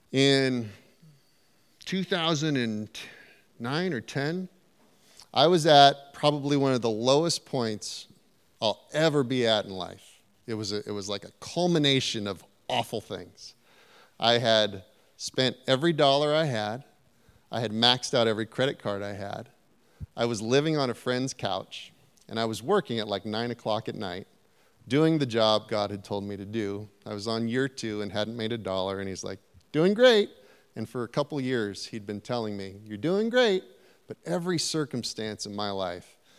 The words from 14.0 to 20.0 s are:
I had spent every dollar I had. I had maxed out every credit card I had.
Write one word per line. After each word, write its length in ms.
I 180
had 460
spent 480
every 260
dollar 440
I 80
had. 400
I 100
had 100
maxed 420
out 140
every 180
credit 320
card 240
I 120
had. 360